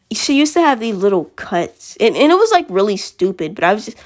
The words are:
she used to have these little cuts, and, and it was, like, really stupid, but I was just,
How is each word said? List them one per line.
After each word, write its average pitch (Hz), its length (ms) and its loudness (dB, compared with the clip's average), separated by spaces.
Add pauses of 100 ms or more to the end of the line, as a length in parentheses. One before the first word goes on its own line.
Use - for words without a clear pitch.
(120)
she 277 240 -2
used 294 180 2
to 349 60 2
have 277 200 2
these 226 160 -4
little 185 300 0
cuts, - 720 -8
and, 208 160 2
and 285 160 4
it - 20 6
was, 440 160 2
like, 359 180 2
really 196 280 0
stupid, 185 580 -6
but - 80 -4
I 175 120 2
was 214 100 -6
just, - 220 -16